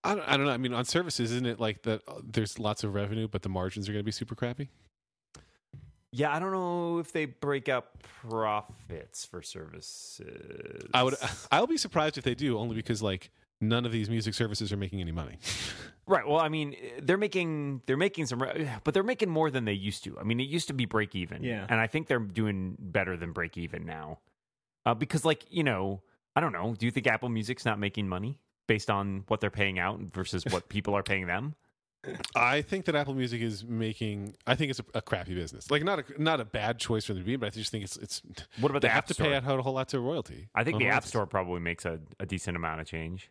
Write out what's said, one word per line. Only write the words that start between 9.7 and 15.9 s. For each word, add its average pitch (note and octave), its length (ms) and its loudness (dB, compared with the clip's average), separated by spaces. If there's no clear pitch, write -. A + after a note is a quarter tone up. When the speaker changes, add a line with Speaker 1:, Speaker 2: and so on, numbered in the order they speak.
Speaker 1:
I B2+ 80 8
would, C3 140 4
<laughs> - 180 -8
I'll F#3 160 8
be E4 120 2
surprised D#3 400 2
if A#2+ 60 -8
they B2 100 2
do, B2+ 240 0
only A2+ 180 -2
because, A2 260 0
like, F#2+ 280 0
none A#2 240 2
of A#2 80 0
these G#2+ 160 0
music A2 260 0
services G#2 380 -2
are G#2 40 -2
making G2 240 -4
any E2+ 120 -4
money. D#2+ 300 -6
<laughs> - 60 -6